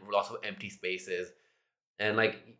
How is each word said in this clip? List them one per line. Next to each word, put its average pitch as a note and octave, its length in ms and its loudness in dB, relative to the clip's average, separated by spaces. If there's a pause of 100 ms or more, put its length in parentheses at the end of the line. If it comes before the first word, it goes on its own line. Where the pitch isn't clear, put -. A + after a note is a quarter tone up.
lots G2+ 200 4
of A2+ 120 -8
empty G2+ 280 -8
spaces. F#2 640 -4 (640)
And, G#2+ 160 2
like, A2 220 4 (220)